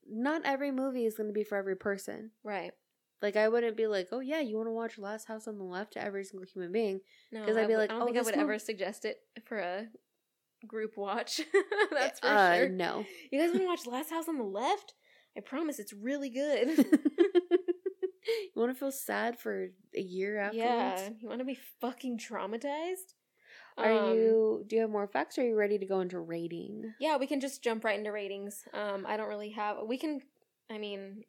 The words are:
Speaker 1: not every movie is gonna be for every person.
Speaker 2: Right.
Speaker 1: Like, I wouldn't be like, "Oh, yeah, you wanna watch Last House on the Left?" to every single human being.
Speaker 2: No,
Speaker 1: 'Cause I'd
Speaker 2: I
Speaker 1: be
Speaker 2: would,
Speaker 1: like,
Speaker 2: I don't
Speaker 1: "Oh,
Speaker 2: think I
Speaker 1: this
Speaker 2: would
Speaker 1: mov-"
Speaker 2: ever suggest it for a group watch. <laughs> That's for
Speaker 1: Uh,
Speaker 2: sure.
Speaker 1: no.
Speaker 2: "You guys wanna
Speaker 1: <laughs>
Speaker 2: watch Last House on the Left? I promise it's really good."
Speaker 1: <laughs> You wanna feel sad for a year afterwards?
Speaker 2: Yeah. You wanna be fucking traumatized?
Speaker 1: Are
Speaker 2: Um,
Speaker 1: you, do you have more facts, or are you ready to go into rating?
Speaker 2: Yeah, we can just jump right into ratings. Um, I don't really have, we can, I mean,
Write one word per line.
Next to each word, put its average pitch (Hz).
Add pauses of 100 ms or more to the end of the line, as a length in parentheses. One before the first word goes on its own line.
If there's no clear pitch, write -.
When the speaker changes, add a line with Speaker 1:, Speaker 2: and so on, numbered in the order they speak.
Speaker 1:
not 269
every 277
movie 254
is 220
gonna 214
be 208
for 202
every 196
person. 208 (120)
Speaker 2:
Right. 190 (500)
Speaker 1:
Like, 208
I 214
wouldn't 233
be 220
like, 190
"Oh, 247
yeah, 285
you 214
wanna 226
watch 226
Last 214
House 220
on 214
the 190
Left?" 185
to -
every 196
single 190
human 180
being. 202 (320)
Speaker 2:
No, 220
Speaker 1:
'Cause 214
I'd 220
Speaker 2:
I -
Speaker 1:
be 220
Speaker 2:
would, -
Speaker 1:
like, 214
Speaker 2:
I 220
don't 240
Speaker 1:
"Oh, -
Speaker 2:
think 240
I 240
Speaker 1:
this -
Speaker 2:
would 226
Speaker 1:
mov-" -
Speaker 2:
ever 285
suggest 202
it - (220)
for 226
a 190 (800)
group 220
watch. 214 (260)
<laughs> 415
That's 277
for 214
Speaker 1:
Uh, -
Speaker 2:
sure. 180
Speaker 1:
no. 185 (220)
Speaker 2:
"You 277
guys 339
wanna 370
Speaker 1:
<laughs> -
Speaker 2:
watch 339
Last 254
House 330
on 311
the 233
Left? 247 (420)
I 214
promise 294
it's 202
really 269
good." 277 (140)
Speaker 1:
<laughs> - (1400)
You 226
wanna 247
feel 269
sad 220
for 190 (260)
a -
year 190
afterwards? 214
Speaker 2:
Yeah. 196 (120)
You 226
wanna 240
be 262 (220)
fucking 254
traumatized? 285 (640)
Speaker 1:
Are 220
Speaker 2:
Um, 220
Speaker 1:
you, 220
do 214
you 226
have 220
more 202
facts, 294
or 277
are 247
you 226
ready 208
to 190
go 190
into 185
rating? 170
Speaker 2:
Yeah, 302
we 269
can 277
just 269
jump 226
right 214
into 208
ratings. 202 (100)
Um, 202
I 214
don't 214
really 208
have, 208
we 247
can, 294 (480)
I 220
mean, 202